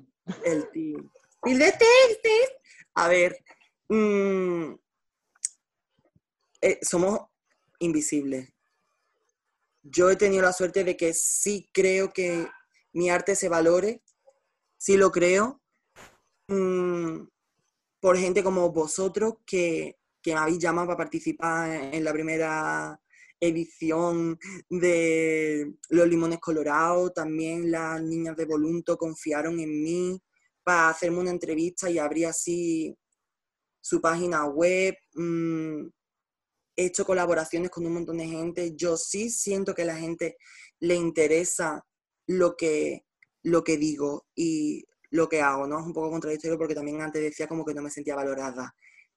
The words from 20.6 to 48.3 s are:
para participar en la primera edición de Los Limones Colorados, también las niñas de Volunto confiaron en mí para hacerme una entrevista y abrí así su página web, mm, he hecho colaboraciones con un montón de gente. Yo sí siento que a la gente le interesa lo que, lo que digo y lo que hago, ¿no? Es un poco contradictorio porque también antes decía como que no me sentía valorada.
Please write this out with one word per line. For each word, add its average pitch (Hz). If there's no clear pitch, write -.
para 175
participar 160
en 156
la 151
primera 156
edición 165
de 160
Los 170
Limones 165
Colorados, 165
también 160
las 160
niñas 160
de 160
Volunto 165
confiaron 160
en 151
mí 180
para 170
hacerme 170
una 180
entrevista 170
y 170
abrí 151
así 165
su -
página 170
web, 180
mm, 165
he 180
hecho 185
colaboraciones 175
con 170
un 165
montón 165
de 165
gente. 165
Yo 165
sí 202
siento 196
que 175
a 170
la 160
gente 165
le 170
interesa 165
lo 175
que, 151
lo 165
que 160
digo 147
y 156
lo 160
que 160
hago, 139
¿no? 151
Es 165
un 170
poco 160
contradictorio 156
porque 156
también 147
antes 156
decía 151
como 160
que 151
no 143
me 143
sentía 143
valorada. 135